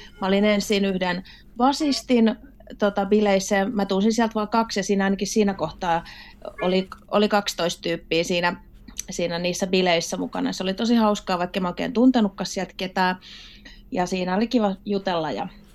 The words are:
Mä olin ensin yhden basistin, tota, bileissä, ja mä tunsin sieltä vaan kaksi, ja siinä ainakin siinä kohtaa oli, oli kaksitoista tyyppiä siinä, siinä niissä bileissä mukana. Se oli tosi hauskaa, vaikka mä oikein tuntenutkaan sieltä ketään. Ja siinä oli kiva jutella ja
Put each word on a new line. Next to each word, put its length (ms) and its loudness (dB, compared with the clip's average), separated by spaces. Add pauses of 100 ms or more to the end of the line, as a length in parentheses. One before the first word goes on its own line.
(200)
Mä 60 -2
olin 180 4
ensin 400 2
yhden 380 -2 (340)
basistin, 800 2 (440)
tota, 260 0
bileissä, 500 2
ja 140 2
mä 160 -2
tunsin 280 2
sieltä 220 0
vaan 120 -2
kaksi, 320 0
ja 40 0
siinä 200 0
ainakin 240 0
siinä 260 2
kohtaa 500 -2 (580)
oli, 260 2 (200)
oli 200 2
kaksitoista 540 -2
tyyppiä 420 -2
siinä, 380 -2 (480)
siinä 300 -4
niissä 280 -2
bileissä 500 0
mukana. 360 -4
Se 100 -8
oli 100 -2
tosi 220 0
hauskaa, 440 2
vaikka 200 -4
mä 80 -2
oikein 260 -4
tuntenutkaan 520 4
sieltä 320 -6
ketään. 420 0 (760)
Ja 120 0
siinä 300 -2
oli 120 2
kiva 280 2 (100)
jutella 460 -2
ja 160 -6 (280)